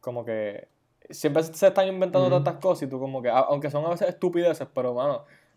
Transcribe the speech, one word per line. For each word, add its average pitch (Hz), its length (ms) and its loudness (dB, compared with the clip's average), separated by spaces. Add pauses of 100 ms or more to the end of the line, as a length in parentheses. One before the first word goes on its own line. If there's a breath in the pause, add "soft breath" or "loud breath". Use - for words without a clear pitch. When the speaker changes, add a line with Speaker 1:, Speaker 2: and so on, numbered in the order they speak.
Speaker 1:
Como 120 240 -8
que 110 420 -6 (440)
siempre 151 340 0
se, 165 100 -12
se 196 140 4
están 190 180 4
inventando 185 400 2
Speaker 2:
Ujú. 180 100 4
Speaker 1:
tantas 165 240 0
cosas 180 220 0
y 143 80 -2
tú 131 80 -6
como 135 240 -6
que, 123 60 0
a-, 117 100 4
aunque 143 320 0
son 147 140 -2
a 170 60 -2
veces 175 180 0
estupideces, 175 680 0
pero, 123 200 -2
mano, 131 300 -2 (320 soft breath)